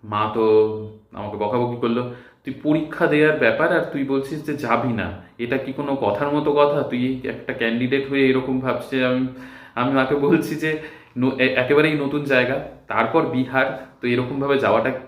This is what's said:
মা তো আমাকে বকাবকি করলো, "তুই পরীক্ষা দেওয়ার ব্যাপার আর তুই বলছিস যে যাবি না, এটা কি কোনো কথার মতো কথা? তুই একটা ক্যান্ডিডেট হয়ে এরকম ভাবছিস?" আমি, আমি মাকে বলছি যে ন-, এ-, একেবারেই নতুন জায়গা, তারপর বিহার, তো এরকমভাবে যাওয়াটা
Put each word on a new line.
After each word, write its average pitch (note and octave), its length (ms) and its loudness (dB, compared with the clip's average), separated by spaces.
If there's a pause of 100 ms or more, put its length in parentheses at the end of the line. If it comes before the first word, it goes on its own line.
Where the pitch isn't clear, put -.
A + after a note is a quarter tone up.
মা G#2+ 300 -2
তো A2+ 100 2 (680)
আমাকে G#2 260 -10
বকাবকি A#2+ 440 -2
করলো, A#2+ 340 -2 (300)
"তুই C3+ 80 -8 (100)
পরীক্ষা D#3 440 0
দেওয়ার D3 320 4
ব্যাপার D#3 400 2
আর - 120 -2
তুই C#3+ 120 -4
বলছিস C3+ 420 -2
যে D3 120 -4
যাবি A#2 360 0
না, F2+ 280 -6 (160)
এটা A#2+ 200 -2
কি C3 160 -6
কোনো C#3+ 220 -4
কথার C3+ 380 0
মতো D3 200 2
কথা? D3 280 4
তুই B2+ 420 -2
একটা A#2 300 -8
ক্যান্ডিডেট B2 560 0
হয়ে C3+ 200 4
এরকম C3 300 0
ভাবছিস?" B2+ 440 -2
আমি, B2+ 240 2 (480)
আমি B2+ 180 0
মাকে C3+ 220 2
বলছি D3 400 2
যে D#3 460 -6 (160)
ন-, B2+ 220 0
এ-, C3 160 2
একেবারেই C#3+ 380 2
নতুন C#3+ 300 -2
জায়গা, C3 440 0 (200)
তারপর A2+ 380 0
বিহার, B2+ 600 -2 (140)
তো B2 60 -2
এরকমভাবে C3+ 520 0
যাওয়াটা A2+ 320 2 (160)